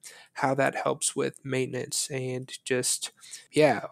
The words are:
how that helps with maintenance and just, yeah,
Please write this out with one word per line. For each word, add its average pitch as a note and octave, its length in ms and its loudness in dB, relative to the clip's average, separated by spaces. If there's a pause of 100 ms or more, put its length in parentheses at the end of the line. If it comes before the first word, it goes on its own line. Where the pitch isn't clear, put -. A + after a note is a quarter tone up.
(340)
how C#3 200 2
that C3+ 200 2
helps - 400 -2
with C#3 300 -2
maintenance B2+ 640 -4
and B2+ 420 -6 (120)
just, - 480 0 (400)
yeah, D3 400 4